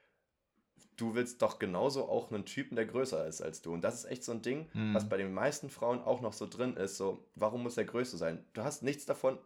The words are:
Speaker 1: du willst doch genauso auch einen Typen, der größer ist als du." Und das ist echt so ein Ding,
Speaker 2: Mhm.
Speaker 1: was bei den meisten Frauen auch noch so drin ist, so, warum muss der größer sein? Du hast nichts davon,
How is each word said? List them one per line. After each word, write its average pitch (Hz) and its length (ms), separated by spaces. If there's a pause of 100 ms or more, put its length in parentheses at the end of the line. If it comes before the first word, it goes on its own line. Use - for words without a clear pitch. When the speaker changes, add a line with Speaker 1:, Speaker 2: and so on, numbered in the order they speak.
(960)
Speaker 1:
du 113 180
willst 123 280
doch - 160
genauso 113 500
auch 117 220
einen 104 160
Typen, - 300
der 113 100
größer 110 400
ist 82 160
als 78 200
du." 85 120
Und 85 80
das 107 140
ist - 140
echt 131 140
so 120 80
ein 113 100
Ding, 143 300
Speaker 2:
Mhm. 107 220
Speaker 1:
was 104 140
bei 101 100
den 95 160
meisten 139 340
Frauen 120 320
auch 120 200
noch 110 120
so 107 140
drin 123 300
ist, 98 200
so, 98 380
warum 110 300
muss 120 100
der 110 100
größer 120 320
sein? 82 280 (100)
Du 107 80
hast 147 200
nichts 143 220
davon, 131 420